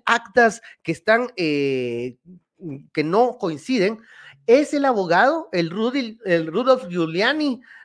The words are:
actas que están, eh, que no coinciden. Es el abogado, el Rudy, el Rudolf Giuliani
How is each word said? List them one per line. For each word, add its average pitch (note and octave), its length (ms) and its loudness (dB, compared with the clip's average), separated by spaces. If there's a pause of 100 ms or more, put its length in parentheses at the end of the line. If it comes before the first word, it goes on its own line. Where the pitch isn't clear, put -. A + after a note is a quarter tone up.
actas A#3 580 2 (220)
que D#3+ 80 -2
están, A3+ 440 0
eh, C3 800 -2 (760)
que D3+ 120 -2
no A#3 340 0
coinciden. G3+ 640 -2 (460)
Es D4 280 4
el C#4+ 100 0
abogado, A#3 680 2
el E3+ 180 -2
Rudy, A3+ 540 -4
el E3+ 240 0
Rudolf B3 400 0
Giuliani G#3+ 720 -2 (220)